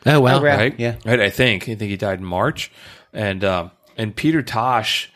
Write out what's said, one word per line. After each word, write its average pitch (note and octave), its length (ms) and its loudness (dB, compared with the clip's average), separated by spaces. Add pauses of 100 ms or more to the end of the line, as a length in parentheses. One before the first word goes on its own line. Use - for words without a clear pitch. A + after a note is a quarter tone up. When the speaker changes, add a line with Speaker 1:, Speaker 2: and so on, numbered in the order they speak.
Speaker 1:
Oh, C#3+ 160 6
wow. C3 180 4
Speaker 2:
Oh, C#3 40 2
wow. D3 140 4
Speaker 3:
Right? A2+ 220 0
Speaker 2:
Yeah. A#2 260 -4
Speaker 3:
Right, A#2 160 2
I G2+ 100 4
think. A#2 340 2
I A2+ 100 -6
think G#2 160 -6
he G2 60 -4
died F#2+ 220 -4
in F#2+ 60 -10
March. F#2+ 460 -4 (420)
And, G2 320 -4
um, F2+ 260 -2 (260)
and A2 180 -6
Peter D#3 280 0
Tosh, A#2 720 -2